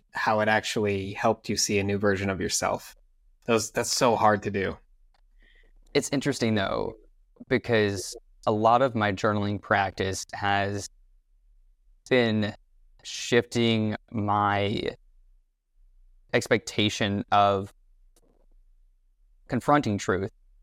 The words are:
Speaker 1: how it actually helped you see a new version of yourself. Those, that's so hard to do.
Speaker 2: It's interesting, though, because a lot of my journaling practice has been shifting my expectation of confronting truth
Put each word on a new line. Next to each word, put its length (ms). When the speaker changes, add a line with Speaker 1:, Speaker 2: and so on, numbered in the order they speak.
Speaker 1:
how 300
it 60
actually 640
helped 360
you 80
see 220
a 40
new 140
version 320
of 100
yourself. 560
Those, 260
that's 200
so 240
hard 280
to 80
do. 260
Speaker 2:
It's 180
interesting, 400
though, 400
because 640
a 60
lot 320
of 100
my 180
journaling 480
practice 720
has 540
been 420
shifting 920
my 720
expectation 1000
of 420
confronting 500
truth 320